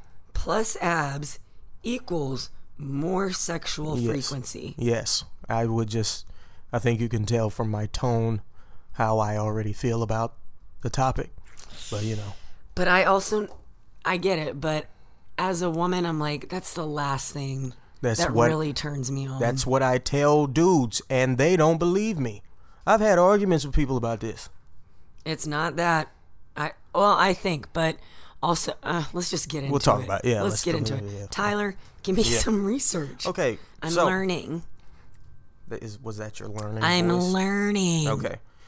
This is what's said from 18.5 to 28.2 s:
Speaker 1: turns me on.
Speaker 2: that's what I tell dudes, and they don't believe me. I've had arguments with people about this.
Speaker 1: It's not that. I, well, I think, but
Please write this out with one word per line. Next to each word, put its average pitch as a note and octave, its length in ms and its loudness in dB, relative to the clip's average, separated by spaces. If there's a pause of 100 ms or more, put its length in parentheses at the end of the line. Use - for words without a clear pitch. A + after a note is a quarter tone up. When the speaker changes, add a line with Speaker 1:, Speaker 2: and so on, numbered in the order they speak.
Speaker 1:
turns C#3 380 -4
me C#3 160 -4
on. C3 120 -6
Speaker 2:
that's B2+ 280 2
what C3 160 4
I B2+ 140 4
tell D3 500 4
dudes, D3+ 640 4
and C3 280 4
they E3 180 6
don't D#3+ 220 6
believe F3+ 400 2
me. A#2+ 240 -4 (460)
I've G#3 140 6
had G3+ 180 6
arguments F#3 460 6
with C3+ 100 0
people C3+ 220 4
about A#2 240 -2
this. - 280 -8 (760)
Speaker 1:
It's D#3 200 -6
not D3+ 300 -2
that. E3 360 2 (460)
I, D3+ 140 -4 (240)
well, G3+ 180 6
I F#3 200 6
think, F3 400 -2
but D#3+ 240 0 (440)